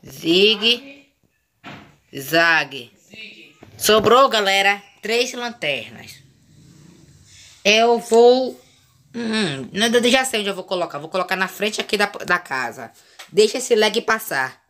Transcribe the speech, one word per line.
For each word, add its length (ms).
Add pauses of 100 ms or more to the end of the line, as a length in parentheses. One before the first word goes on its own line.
Zigue. 1040 (1040)
Zague. 720 (840)
Sobrou, 500
galera, 540 (180)
três 320
lanternas. 880 (1400)
Eu 340
vou... 640 (540)
Hum, 580
não, 140
eu 240
já 140
sei 160
onde 80
eu 60
vou 100
colocar. 340
Vou 100
colocar 280
na 120
frente 320
aqui 160
da, 100
da 320
casa. 540 (380)
Deixa 280
esse 160
lag 280
passar. 680